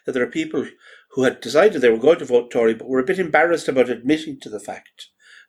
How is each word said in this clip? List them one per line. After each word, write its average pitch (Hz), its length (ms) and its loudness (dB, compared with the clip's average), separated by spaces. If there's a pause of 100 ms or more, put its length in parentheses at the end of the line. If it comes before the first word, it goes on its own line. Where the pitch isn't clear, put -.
that - 80 -6
there 127 100 -2
are 120 80 -4
people 156 360 -6 (460)
who 131 100 -2
had 123 180 0
decided 156 400 2
they 123 80 4
were 113 100 4
going 147 200 4
to 156 60 -12
vote 120 260 0
Tory 113 240 2
but 113 140 -12
were 131 120 0
a 127 40 0
bit 180 140 -2
embarrassed 165 480 0
about 131 220 0
admitting 135 520 -4
to - 100 -18
the 107 100 -10
fact - 460 -18 (420)